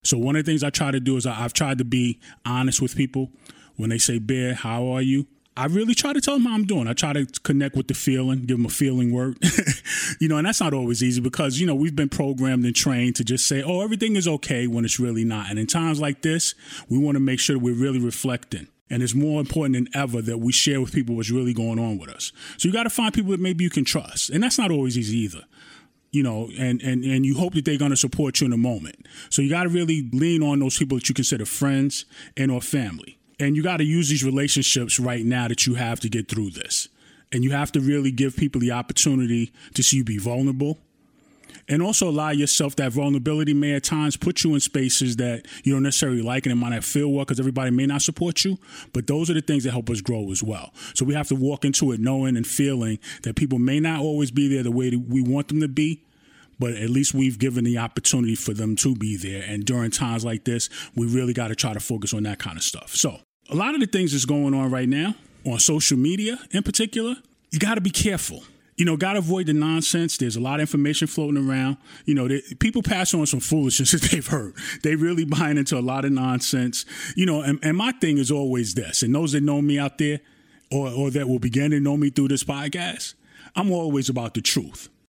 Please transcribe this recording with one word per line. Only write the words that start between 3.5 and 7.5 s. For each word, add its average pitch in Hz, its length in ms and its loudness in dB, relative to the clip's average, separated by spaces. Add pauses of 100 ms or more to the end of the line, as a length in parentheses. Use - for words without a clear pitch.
when 110 140 -2
they 113 80 0
say, 120 220 0
"Bear, 127 340 -2
how 120 340 -4
are 127 140 -2
you?" 135 260 2 (300)
I 131 80 -2
really 214 280 2
try 285 200 0
to 285 80 0
tell 277 140 0
them 240 100 4
how 233 80 0
I'm 214 120 2
doing. 160 220 0
I 117 60 -2
try 147 180 -2
to 143 140 0 (180)
connect 139 320 0